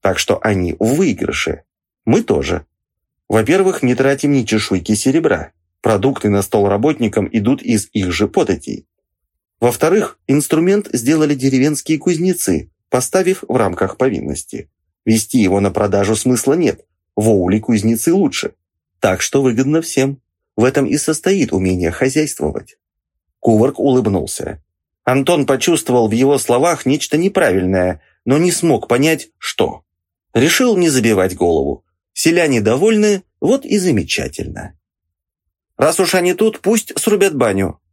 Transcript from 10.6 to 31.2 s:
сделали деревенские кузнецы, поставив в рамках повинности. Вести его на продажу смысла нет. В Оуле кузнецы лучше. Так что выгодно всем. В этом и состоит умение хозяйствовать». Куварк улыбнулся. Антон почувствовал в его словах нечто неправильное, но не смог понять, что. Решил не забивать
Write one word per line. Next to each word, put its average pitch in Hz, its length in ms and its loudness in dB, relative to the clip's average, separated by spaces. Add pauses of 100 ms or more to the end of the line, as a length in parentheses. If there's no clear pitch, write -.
сделали 147 440 0
деревенские 135 640 0
кузнецы, 170 720 -2 (180)
поставив - 580 0
в 131 80 -4
рамках 95 420 -2
повинности. - 720 -4 (360)
Вести 113 340 0
его 98 200 2
на 98 120 0
продажу 101 440 0
смысла 127 380 0
нет. 165 320 -2 (300)
В 107 140 2
Оуле 98 300 2
кузнецы 113 540 0
лучше. - 420 -2 (440)
Так 95 220 0
что - 200 0
выгодно 135 400 0
всем. 139 400 -4 (340)
В - 80 2
этом 151 220 2
и 151 120 -2
состоит 156 540 -2
умение 92 400 0
хозяйствовать». - 840 -4 (640)
Куварк 117 400 2
улыбнулся. 117 840 -2 (400)
Антон 139 420 0
почувствовал 127 600 0
в 104 40 -2
его 135 260 2
словах 139 480 0
нечто 147 320 -2
неправильное, 95 840 0 (220)
но 135 140 2
не 175 140 2
смог 151 360 0
понять, 151 500 0
что. - 460 -6 (500)
Решил 190 440 2
не 170 120 2
забивать 104 460 2